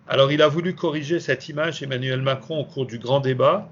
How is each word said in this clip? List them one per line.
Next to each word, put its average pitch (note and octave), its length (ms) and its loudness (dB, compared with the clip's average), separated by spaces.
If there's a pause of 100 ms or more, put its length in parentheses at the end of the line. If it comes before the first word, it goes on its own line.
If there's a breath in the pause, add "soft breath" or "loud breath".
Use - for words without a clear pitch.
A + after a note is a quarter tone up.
Alors, C3+ 240 4
il D3+ 100 4
a D3+ 60 8
voulu E3+ 260 -2
corriger D#3 460 -2
cette C3 280 -4
image, D3+ 340 -4
Emmanuel C3 380 -4
Macron, C3+ 380 -2
au C3+ 60 -4
cours C3 220 -6
du A#2 120 -10
grand B2+ 220 2
débat, C3+ 500 2